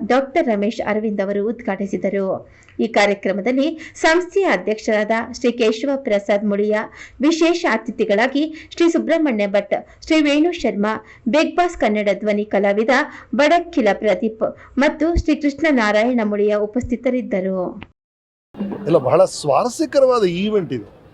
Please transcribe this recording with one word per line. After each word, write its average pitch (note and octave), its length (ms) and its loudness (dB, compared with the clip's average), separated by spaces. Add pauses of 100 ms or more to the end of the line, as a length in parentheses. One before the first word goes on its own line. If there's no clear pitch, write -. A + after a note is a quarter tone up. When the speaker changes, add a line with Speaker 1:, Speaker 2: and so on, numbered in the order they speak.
Speaker 1:
ಡಾಕ್ಟರ್ C4+ 400 0
ರಮೇಶ್ G#3 420 0
ಅರವಿಂದ್ G#3 320 -2
ಅವರು G3+ 280 -2
ಉದ್ಘಾಟಿಸಿದರು. F#3+ 1000 -4 (320)
ಈ A#3 60 0
ಕಾರ್ಯಕ್ರಮದಲ್ಲಿ G#3+ 1080 -2
ಸಂಸ್ಥೆಯ F4 500 2
ಅಧ್ಯಕ್ಷರಾದ G#3+ 680 0 (220)
ಶ್ರೀ A#3+ 200 0
ಕೇಶವ A#3 440 0
ಪ್ರಸಾದ್ G#3 480 -2
ಮುಳಿಯಾ, G#3 440 0 (320)
ವಿಶೇಷ E4 500 2
ಅತಿಥಿಗಳಾಗಿ B3 1040 -2
ಶ್ರೀ E4+ 120 4
ಸುಬ್ರಹ್ಮಣ್ಯ C4 580 0
ಭಟ್, G3+ 280 -2 (320)
ಶ್ರೀ D#4 140 4
ವೇಣು D4+ 320 2
ಶರ್ಮಾ, G#3+ 520 -2 (240)
ಬಿಗ್ D#4 280 2
ಬಾಸ್ F4 200 0
ಕನ್ನಡ G#3 320 0 (100)
ಧ್ವನಿ G#3 260 -2
ಕಲಾವಿದ G#3 440 0 (460)
ಬಡಕ್ಕಿಲ D4+ 580 2
ಪ್ರದೀಪ್ G#3+ 640 -2 (220)
ಮತ್ತು D4+ 460 2
ಶ್ರೀ D4+ 100 2
ಕೃಷ್ಣ D4 360 -2
ನಾರಾಯಣ A3+ 540 2
ಮುಳಿಯಾ G#3 340 2
ಉಪಸ್ಥಿತರಿದ್ದರು. G#3 1200 -2 (1040)
Speaker 2:
ಇಲ್ಲ, D#3+ 120 4
ಬಹಳ C#3 260 4
ಸ್ವಾರಸ್ಯಕರವಾದ A#3+ 1000 2
ಈವೆಂಟ್ F#3 480 0
ಇದು. G#2+ 300 -8 (100)